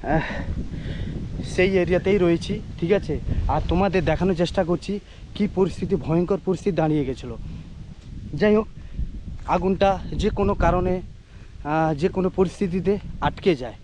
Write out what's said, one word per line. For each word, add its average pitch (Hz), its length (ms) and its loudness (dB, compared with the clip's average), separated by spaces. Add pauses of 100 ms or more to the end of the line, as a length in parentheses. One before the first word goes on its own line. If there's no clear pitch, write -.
আহ, 156 180 2 (1200)
সেই 190 340 2
এরিয়াতেই 180 400 2
রয়েছি, 180 420 2 (200)
ঠিক 170 120 0
আছে? 190 280 0 (280)
আর 233 200 2
তোমাদের 175 380 2
দেখানোর 170 300 2
চেষ্টা 175 280 2
করছি 175 360 -2 (360)
কি 202 200 2
পরিস্থিতি, 185 400 0
ভয়ঙ্কর 165 500 2
পরিস্থিতি 190 320 0
দাঁড়িয়ে 156 280 2
গেছিলো। 123 320 -6 (960)
যাই 208 220 4
হোক, 214 120 2 (800)
আগুনটা 185 520 2 (140)
যে 151 160 2
কোনো 202 240 2
কারণে, 180 480 2 (600)
আহ, 160 300 2
যে 156 160 0
কোনো 185 200 0
পরিস্থিতিতে 185 680 2 (240)
আটকে 151 340 2
যায় 117 180 -8 (100)